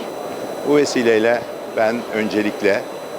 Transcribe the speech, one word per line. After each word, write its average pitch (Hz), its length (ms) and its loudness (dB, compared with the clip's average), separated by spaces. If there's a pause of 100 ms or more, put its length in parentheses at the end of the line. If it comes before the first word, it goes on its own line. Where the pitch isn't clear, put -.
(680)
Bu 147 80 4
vesileyle 117 680 4 (340)
ben 113 200 2 (180)
öncelikle 104 680 2 (380)